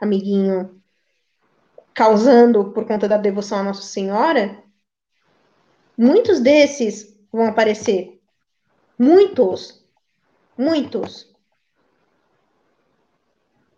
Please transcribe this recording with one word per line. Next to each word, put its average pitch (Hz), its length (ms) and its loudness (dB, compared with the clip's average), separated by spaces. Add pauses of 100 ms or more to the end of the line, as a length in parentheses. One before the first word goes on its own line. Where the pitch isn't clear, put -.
amiguinho 196 800 -4 (1120)
causando 220 800 4
por 220 120 -6
conta 214 220 -4
da 208 80 0
devoção 202 440 -4
à 196 40 -6
Nossa 196 200 -8
Senhora, 208 800 -4 (1400)
muitos 330 440 2
desses 269 760 0 (160)
vão 226 160 -2
aparecer. 214 720 -4 (800)
Muitos. 254 840 2 (720)
Muitos. 262 760 -6 (2500)